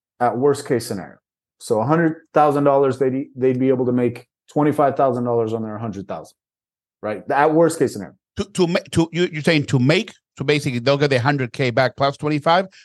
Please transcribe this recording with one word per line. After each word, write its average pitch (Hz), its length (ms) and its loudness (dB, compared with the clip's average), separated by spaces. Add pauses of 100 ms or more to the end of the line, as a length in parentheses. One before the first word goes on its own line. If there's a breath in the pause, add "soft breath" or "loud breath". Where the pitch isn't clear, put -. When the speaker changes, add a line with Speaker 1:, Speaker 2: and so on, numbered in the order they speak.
(200)
Speaker 1:
at 117 160 0
worst 139 300 0
case 120 200 -2
scenario. 87 320 -10 (420)
So 110 200 -2
a 113 40 0
hundred 160 380 2 (120)
thousand 143 300 4
dollars, 139 340 2
they'd, 135 280 -2 (100)
they'd 127 240 0
be 131 80 2
able 127 180 0
to 127 60 0
make 123 340 -2 (260)
twenty-five 147 440 0
thousand 123 280 0
dollars 117 280 -2
on 113 100 -4
their 107 160 -10
hundred 101 300 -10
thousand, 80 280 -14 (640)
right? 104 280 -6
At 147 240 4
worst 165 240 4
case 131 140 0
scenario. 90 220 -12 (220)
Speaker 2:
To, 196 80 -4
to 185 240 0
ma-, 180 100 0 (140)
to, 165 200 2
you, 175 200 0
you're 151 100 -8
saying 156 240 2
to 143 140 0
make, 165 340 2 (240)
so 139 60 -8
basically 143 340 -2
they'll 135 200 2
get 143 120 2
the 131 80 2
hundred 135 340 -2
K 131 180 -2
back 123 260 0
plus 139 200 -2
twenty-five, 160 500 -2 (180 soft breath)